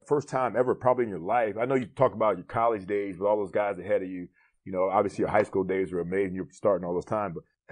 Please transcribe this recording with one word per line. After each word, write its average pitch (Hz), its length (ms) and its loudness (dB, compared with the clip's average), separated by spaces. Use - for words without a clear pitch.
first 143 220 0
time 127 280 -2
ever, 123 180 2
probably 127 300 2
in 110 60 -6
your 90 100 -6
life? 104 380 0
I 113 60 -2
know 131 120 0
you 127 100 0
talk 123 260 2
about 107 240 0
your 87 100 -10
college 117 400 -2
days 101 320 -4
with 98 100 -2
all 107 100 4
those 98 140 -4
guys 101 260 -2
ahead 95 240 0
of 92 80 -8
you. 90 180 -8
You 95 80 -12
know, 92 180 2
obviously 101 320 2
your 90 80 2
high 104 140 6
school 95 200 0
days 92 280 0
were 87 80 -2
amazing. 92 340 -2
You're 92 160 -6
starting 90 360 0
all 87 80 -2
those 87 100 -2
time, 104 300 -4
but 80 100 -12